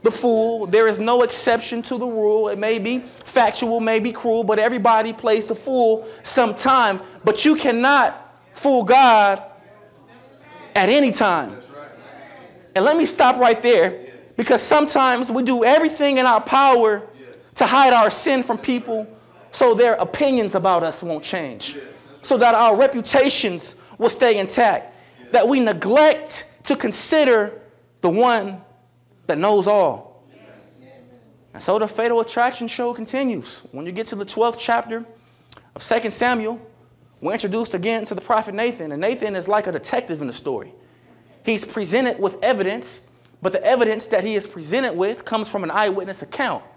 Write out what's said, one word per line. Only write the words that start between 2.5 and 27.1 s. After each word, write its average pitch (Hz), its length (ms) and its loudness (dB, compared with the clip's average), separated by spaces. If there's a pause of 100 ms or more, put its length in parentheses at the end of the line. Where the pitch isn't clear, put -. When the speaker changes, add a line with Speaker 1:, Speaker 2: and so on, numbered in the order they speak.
Speaker 1:
may 220 200 -2
be 240 220 -4 (240)
factual, 233 560 0
may 226 180 0
be 226 140 -2
cruel, 226 320 -2
but 214 160 2
everybody 220 520 2
plays 226 340 -2
the 226 80 -6
fool 233 520 0 (160)
sometime. 233 800 0 (240)
But 220 200 0
you 311 120 4
cannot 262 840 0 (160)
fool 262 300 0
God 214 580 6 (1300)
at 196 120 2
any 262 220 4
time. 175 400 0
Speaker 2:
That's - 200 -20
right. - 180 -18 (880)
Speaker 1:
And 190 80 2
let 302 120 4
me 330 100 2
stop 247 300 2
right 233 240 2
there, 190 460 2 (300)
because 233 260 2
sometimes 262 680 2
we 254 100 -2
do 240 220 0
everything 285 540 2
in 254 80 2
our 226 140 4
power 240 640 4 (540)
to 247 100 2
hide 262 260 6
our 220 160 6
sin 262 360 0
from 233 140 -4
people 233 460 -4 (460)
so 240 240 4
their 233 200 4
opinions 220 600 -2
about 175 300 0
us 156 180 -8
won't 160 220 -8
change, 147 520 -8 (460)
so 262 140 0
that 233 180 4
our 220 220 4
reputations 254 1000 0 (240)
will 233 120 0
stay 233 280 2
intact, 196 560 0 (380)
that 226 140 4
we 269 120 2
neglect 240 920 2 (140)
to 277 140 -2
consider 240 840 0 (400)